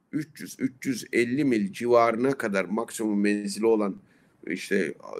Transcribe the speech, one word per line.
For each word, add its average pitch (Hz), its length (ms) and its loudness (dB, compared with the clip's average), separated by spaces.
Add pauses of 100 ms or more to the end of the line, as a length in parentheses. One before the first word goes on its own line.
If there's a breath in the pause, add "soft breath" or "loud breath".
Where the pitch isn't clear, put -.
(120)
üç - 280 -8
yüz, - 180 -14
üç - 280 -6
yüz 123 260 -4
elli 123 320 2
mil 107 280 2
civarına 117 640 2
kadar 98 260 -2
maksimum 107 560 -2
menzili 104 460 0
olan 107 300 4 (500)
işte, 90 480 -2 (260)